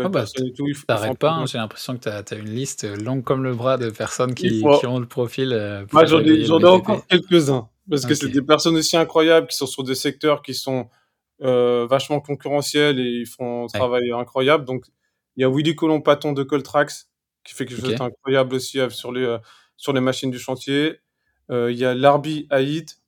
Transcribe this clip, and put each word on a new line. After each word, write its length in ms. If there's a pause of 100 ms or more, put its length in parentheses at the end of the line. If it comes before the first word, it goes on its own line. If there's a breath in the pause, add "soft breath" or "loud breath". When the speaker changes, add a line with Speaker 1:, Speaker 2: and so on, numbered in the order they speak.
Speaker 1:
Ah 60
Speaker 2:
belle 0
Speaker 1:
bah, 180
t-, 40
Speaker 2:
personne 160
et 60
tout, 160
ils 80
f-, 120
ils 100
font 120
un 40
Speaker 1:
t'arrêtes 40
pas, 140
Speaker 2:
truc 80
Speaker 1:
hein, 40
Speaker 2:
inc- 20
Speaker 1:
j'ai 120
l'impression 360
que 100
t'as, 180
t'as 160
une 120
liste, 340
heu, 120
longue 280
comme 180
le 120
bras 240
de 120
personnes 480
Speaker 2:
Il 140
Speaker 1:
qui, 100
Speaker 2:
faut 80
Speaker 1:
qui 160
ont 140
le 80
profil, 440
heu, 380
Speaker 2:
Moi, 140
Speaker 1:
pour 20
Speaker 2:
j'en 180
ai, 120
Speaker 1:
réveiller 120
le 60
Speaker 2:
j'en 80
ai 40
encore 420
Speaker 1:
B 20
T 80
P. 20
Speaker 2:
quelques-uns 500 (200)
parce 140
que 100
c'est 140
Speaker 1:
Ok. 20
Speaker 2:
des 120
personnes 340
aussi 200
incroyables 500
qui 100
sont 100
sur 180
des 100
secteurs 480
qui 120
sont, 360 (520)
heu, 460
vachement 320
concurrentiels 800
et 200
ils 60
font 380
un 100
Speaker 1:
Ouais. 60
Speaker 2:
travail 320
incroyable. 540
Donc 200 (500)
il 60
y 20
a 60
Willy 240
Colomb-Paton 580
de 100
Coltrax 680 (340)
qui 100
fait 100
quelque 140
chose 160
Speaker 1:
Ok. 20
Speaker 2:
d'incroyable 580
aussi 260
av-, 120
sur 200
les, 100
heu, 160 (380 soft breath)
sur 180
les 60
machines 300
du 80
chantier. 640 (500)
Heu, 220
il 60
y 80
a 80
Larbi 560
Haït, 580